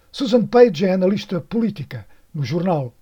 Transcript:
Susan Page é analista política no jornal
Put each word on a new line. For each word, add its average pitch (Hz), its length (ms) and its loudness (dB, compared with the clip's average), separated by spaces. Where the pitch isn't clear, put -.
Susan 233 340 0
Page 226 400 4
é 185 80 2
analista 190 480 -2
política 196 640 -6
no 147 100 -4
jornal 156 580 -4